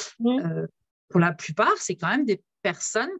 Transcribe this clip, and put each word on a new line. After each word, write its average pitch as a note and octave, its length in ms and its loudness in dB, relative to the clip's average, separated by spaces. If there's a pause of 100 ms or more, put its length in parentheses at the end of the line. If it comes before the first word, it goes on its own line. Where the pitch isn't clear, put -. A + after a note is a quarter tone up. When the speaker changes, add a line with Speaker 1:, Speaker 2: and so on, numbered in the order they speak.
(200)
Speaker 1:
Oui. A#3+ 240 2
Speaker 2:
euh, D#3+ 240 -4 (400)
pour F3+ 120 4
la E3+ 120 6
plupart, G3+ 460 0
c'est - 180 -6
quand E3 140 -4
même C4 160 0
des G3+ 180 0 (180)
personnes A3 480 -2 (100)